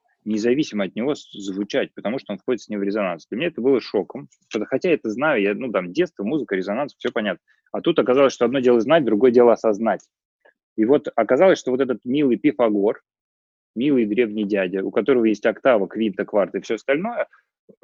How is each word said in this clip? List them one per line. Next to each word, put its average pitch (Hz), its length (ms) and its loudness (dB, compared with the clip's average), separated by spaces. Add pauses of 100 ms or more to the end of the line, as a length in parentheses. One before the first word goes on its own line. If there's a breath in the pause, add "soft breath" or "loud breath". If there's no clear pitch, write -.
(240)
независимо 107 600 -2
от 95 120 -8
него 131 180 -4
с-, - 180 -14
звучать, 101 600 -6
потому 107 240 -6
что - 140 -12
он 98 60 -10
входит 123 240 -6
с - 60 -18
ним 104 120 -6
в 98 40 -4
резонанс. 98 460 -4
Для 107 80 -6
меня 165 100 -4
это - 120 -8
было 123 200 2
шоком. - 480 -6 (220)
Хотя, 107 160 -6
хотя 135 240 -2
я 160 60 2
это - 140 -6
знаю, 123 320 0
я, 101 120 0
ну, 113 180 -6
там, 90 200 -4
детство, 156 320 -4
музыка, 120 320 -4
резонанс, 104 420 -4
все 123 140 -4
понятно. 104 280 -4 (320)
А 104 80 -6
тут 160 180 0
оказалось, 127 360 4
что - 120 -2
одно 131 140 0
дело 123 200 4
знать, 147 240 2
другое 110 280 4
дело 120 200 6
осознать. 107 500 -2 (760 soft breath)
И 110 100 0
вот 143 300 2
оказалось, 135 440 4
что 127 120 -4
вот 127 80 2
этот 123 240 -2
милый 135 340 2
Пифагор, 113 640 0 (760)
милый 123 300 2
древний 107 380 0
дядя, 95 400 -2
у 98 80 -6
которого 120 340 2
есть 110 200 0
октава, 107 420 2
квинта, 104 380 -4
кварта 95 320 -2
и 92 40 -8
все 113 140 -6
остальное, 165 520 -4 (560 soft breath)